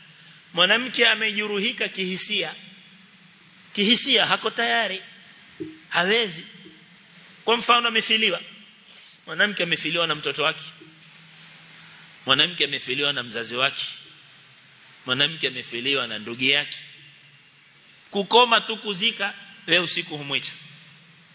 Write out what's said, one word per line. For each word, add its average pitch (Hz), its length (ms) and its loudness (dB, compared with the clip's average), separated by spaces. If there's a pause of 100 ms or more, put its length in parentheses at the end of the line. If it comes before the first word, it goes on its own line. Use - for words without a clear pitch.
(540)
mwanamke 226 540 4
amejeruhika 214 800 -2
kihisia. 185 640 0 (1200)
Kihisia 214 520 4
hako 202 240 0
tayari. 226 520 0 (880)
Hawezi. 180 560 0 (1000)
Kwa 226 120 2
mfano 240 320 4
amefiliwa. 220 520 0 (840)
Mwanamke 180 360 0
amefiliwa 165 440 0
na 156 80 0
mtoto 147 280 -4
wake. 156 220 -2 (1600)
Mwanamke 156 380 4
amefiliwa 143 480 -2
na 131 100 -4
mzazi 117 340 -4
wake. 135 280 0 (1200)
Mwanamke 139 420 0
amefiliwa 127 580 -4
na 110 120 -8
ndugu 117 260 -6
yake. 143 320 2 (1300)
Kukoma 220 500 4
tu 220 160 -6
kuzika, 208 580 -4 (320)
leo 175 180 4
usiku 160 320 -2
humwita. 143 360 -4 (840)